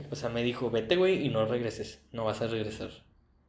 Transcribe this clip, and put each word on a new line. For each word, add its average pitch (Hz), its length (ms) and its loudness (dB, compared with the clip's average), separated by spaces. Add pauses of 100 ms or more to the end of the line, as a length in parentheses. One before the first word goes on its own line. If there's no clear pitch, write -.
(100)
O 117 60 -8
sea, 120 140 -4
me 117 120 0
dijo, 120 280 0
"Vete, 113 260 2
güey, 185 280 4
y 143 40 2
no 110 180 2
regreses. 117 560 -4 (100)
No 117 120 -4
vas 107 180 0
a 117 60 0
regresar. 107 420 -4 (580)